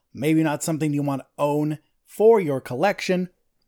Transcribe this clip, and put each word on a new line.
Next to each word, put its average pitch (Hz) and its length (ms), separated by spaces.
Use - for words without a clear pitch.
maybe 160 300
not 151 220
something 156 280
you 143 120
want 139 180
to - 60
own 151 400
for 220 340
your 143 220
collection, 180 680